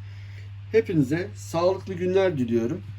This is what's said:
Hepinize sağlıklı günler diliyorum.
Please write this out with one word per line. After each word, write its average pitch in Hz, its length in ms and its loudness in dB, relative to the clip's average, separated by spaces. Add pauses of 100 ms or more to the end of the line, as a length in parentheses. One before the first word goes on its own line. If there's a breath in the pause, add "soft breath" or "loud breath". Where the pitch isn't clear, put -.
(720 loud breath)
Hepinize 175 640 2
sağlıklı 185 580 0
günler 180 440 2
diliyorum. 120 440 0 (180 loud breath)